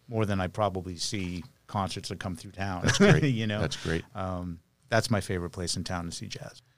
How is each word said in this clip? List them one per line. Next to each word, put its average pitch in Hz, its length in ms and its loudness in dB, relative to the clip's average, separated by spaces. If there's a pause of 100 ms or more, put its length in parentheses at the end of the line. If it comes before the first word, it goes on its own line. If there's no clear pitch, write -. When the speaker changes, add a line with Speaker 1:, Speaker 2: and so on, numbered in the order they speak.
Speaker 1:
more 110 200 0
than 98 120 2
I 92 80 2
probably 92 500 -2
see 90 460 -4 (220)
concerts 98 440 -4
that 90 100 -8
come 90 160 -4
through 98 160 -14
town. 95 320 -4
Speaker 2:
That's 107 160 4
great. 202 240 10
Speaker 1:
<laughs> 139 100 4
You 110 140 0
know? 107 140 0
Speaker 2:
That's - 160 -2
great. 85 260 -2 (100)
Speaker 1:
Um, 90 460 -6 (300)
that's 113 200 2
my 104 120 4
favorite 87 280 -2
place 87 260 -4
in 90 80 -4
town 87 220 -4
to 85 60 -6
see 107 160 -10
jazz. - 340 -12 (160)